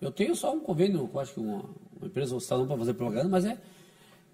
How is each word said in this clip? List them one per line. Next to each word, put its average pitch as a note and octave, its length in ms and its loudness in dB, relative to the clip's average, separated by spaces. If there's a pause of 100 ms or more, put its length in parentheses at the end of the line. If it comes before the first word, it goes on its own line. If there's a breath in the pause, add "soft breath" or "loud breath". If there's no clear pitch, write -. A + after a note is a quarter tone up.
eu C#3 100 -4
tenho C4 240 2
só - 200 0
um D#4 60 -2
convênio, F3 520 2
eu C3+ 80 -2
acho C3+ 140 -6
que - 60 -6
uma, G#2 240 -4 (320)
uma - 100 -10
empresa, B2+ 260 -2
vou B2 80 -2
citar B2+ 180 0
não B2+ 80 2
pra C#3 120 0
fazer A#2 160 2
propaganda, A#2+ 340 2
mas F#3 160 4
é, A3 140 -2 (760 loud breath)